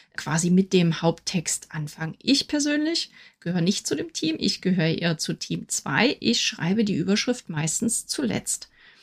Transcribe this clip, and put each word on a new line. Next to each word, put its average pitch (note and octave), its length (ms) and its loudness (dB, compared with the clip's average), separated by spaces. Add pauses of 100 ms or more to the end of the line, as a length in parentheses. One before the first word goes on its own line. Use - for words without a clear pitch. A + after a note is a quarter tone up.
(180)
quasi D#3+ 320 0
mit F#3+ 240 6
dem E3+ 260 4
Haupttext - 720 -2
anfangen. D#3 500 -8
Ich - 280 2
persönlich D4+ 600 0 (300)
gehöre E3+ 220 -2
nicht F3+ 240 0
zu - 80 -2
dem E4+ 180 -4
Team, D#4+ 260 -2
ich - 220 0
gehöre F3 380 2
eher E3 180 -2
zu - 160 -4
Team D#3+ 360 -8
zwei. - 520 0
Ich A3+ 220 0
schreibe G3+ 420 0
die G3+ 120 0
Überschrift G3 520 -2
meistens D#3+ 580 -2
zuletzt. - 600 -4 (340)